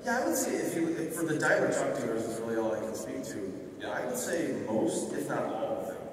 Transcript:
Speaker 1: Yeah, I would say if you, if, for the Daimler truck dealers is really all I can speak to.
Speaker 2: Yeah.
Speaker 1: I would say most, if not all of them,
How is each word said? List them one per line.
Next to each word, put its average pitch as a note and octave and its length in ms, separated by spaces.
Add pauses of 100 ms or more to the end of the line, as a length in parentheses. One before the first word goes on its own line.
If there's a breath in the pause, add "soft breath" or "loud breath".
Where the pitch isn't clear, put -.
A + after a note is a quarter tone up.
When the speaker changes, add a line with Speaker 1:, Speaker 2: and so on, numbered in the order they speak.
Speaker 1:
Yeah, A#3+ 160
I D4+ 60
would E4+ 100
say - 200
if - 200
you, E3 220
if, D#3+ 160
for E3 120
the D#3 120
Daimler - 340
truck - 280
dealers A2+ 240
is A2+ 180
really A2+ 160
all A2+ 160
I A2 60
can A2 160
speak - 280 (120)
to. G2 180 (260)
Speaker 2:
Yeah. A2 120
Speaker 1:
I C3+ 140
would - 120
say - 500
most, - 460
if C#3+ 160
not B2+ 160
all - 360
of - 60
them, - 100 (160)